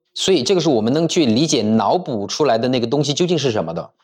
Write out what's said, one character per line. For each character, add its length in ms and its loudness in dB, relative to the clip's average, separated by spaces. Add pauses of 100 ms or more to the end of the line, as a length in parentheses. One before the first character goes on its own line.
(120)
所 220 0
以 80 2
这 120 0
个 60 2
是 80 0
我 140 2
们 100 0
能 160 0
去 160 0
理 220 2
解、 160 0
脑 340 2
补 300 -6
出 180 -2
来 140 2
的 100 -2
那 100 0
个 80 0
东 160 0
西 120 -4
究 120 0
竟 120 0
是 120 0
什 140 -2
么 80 -8
的。 180 -10 (140)